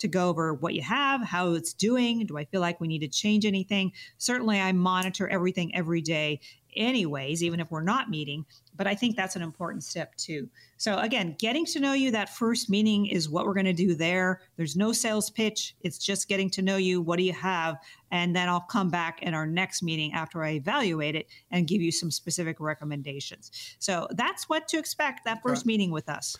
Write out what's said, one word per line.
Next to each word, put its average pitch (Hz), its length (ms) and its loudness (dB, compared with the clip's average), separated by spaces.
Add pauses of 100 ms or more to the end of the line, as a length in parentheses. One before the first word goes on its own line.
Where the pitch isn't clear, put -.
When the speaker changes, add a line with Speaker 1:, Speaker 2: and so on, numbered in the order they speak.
Speaker 1:
to - 80 -2
go 180 200 2
over 160 240 2
what 156 220 -2
you 160 80 -2
have, 269 400 0
how 180 300 0
it's 165 200 -2
doing. 233 540 2
Do 147 100 -6
I 147 80 -4
feel 190 160 -2
like 170 180 0
we 165 100 -2
need 160 120 0
to 151 80 -4
change 208 380 4
anything? 190 460 0 (260)
Certainly, 226 420 2
I 190 120 2
monitor 185 560 2
everything 180 460 0
every 170 280 0
day 151 380 0 (340)
anyways, 165 680 0
even 170 180 0
if 160 100 -4
we're 160 120 -4
not 233 280 0
meeting. 151 340 -6 (300)
But 190 120 -2
I 202 80 0
think 220 220 0
that's 185 200 -2
an 175 60 -4
important 160 420 -6
step - 320 -8
too. 151 320 -6 (300)
So 208 180 0
again, 208 420 0
getting 262 280 0
to 330 140 -2
know 277 120 2
you, 269 200 2
that 208 220 -2
first 233 360 0
meeting 208 340 4
is 160 240 0
what 151 160 0
we're 202 80 0
gonna 190 220 4
do 175 200 4
there. 180 460 2 (160)
There's 156 180 -2
no 208 180 4
sales 214 360 0
pitch. - 540 -2
It's 170 160 -4
just 196 280 -2
getting 196 240 0
to 190 120 -2
know 190 160 4
you. 180 240 4
What 170 160 2
do 185 60 4
you 185 100 2
have? 165 420 -2 (340)
And 175 240 2
then 180 140 2
I'll 175 120 4
come 185 300 0
back 165 320 -2
in 170 120 -2
our 156 120 0
next 175 360 -2
meeting 156 320 -2
after 160 280 -4
I 156 100 0
evaluate 156 600 0
it 156 140 -6 (220)
and 175 180 2
give 170 140 2
you 165 100 2
some 165 180 -2
specific 160 500 -4
recommendations. 147 880 -8 (280)
So 175 320 -2
that's 269 380 -2
what 320 200 0
to 330 100 0
expect 294 480 -4
that 226 160 -4
first 247 200 0
Speaker 2:
Okay. 240 60 2
Speaker 1:
meeting 208 220 2
with 156 180 -4
us. - 320 -6